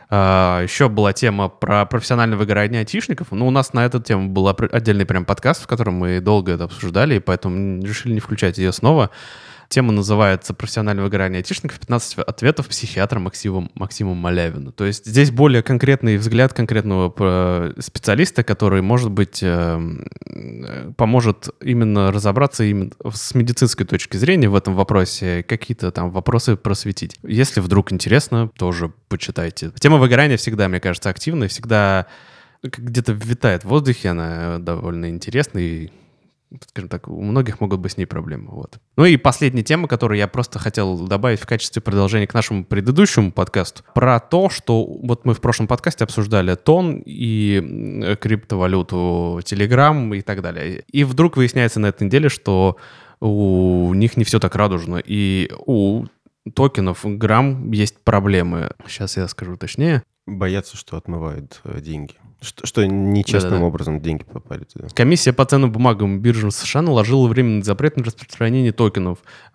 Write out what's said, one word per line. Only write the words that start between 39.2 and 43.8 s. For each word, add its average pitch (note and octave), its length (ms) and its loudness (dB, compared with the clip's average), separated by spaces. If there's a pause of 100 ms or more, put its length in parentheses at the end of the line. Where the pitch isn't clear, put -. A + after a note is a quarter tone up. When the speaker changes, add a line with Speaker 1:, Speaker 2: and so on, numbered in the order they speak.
Speaker 1:
тема, D#3+ 260 0
которую A2 280 0
я G2+ 120 0
просто - 300 -6
хотел F#2+ 460 -2
добавить G2+ 360 0
в - 40 -14
качестве - 360 -4
продолжения G2+ 440 2
к - 80 -14
нашему G#2+ 300 -2
предыдущему G#2+ 720 2
подкасту, - 500 -4 (100)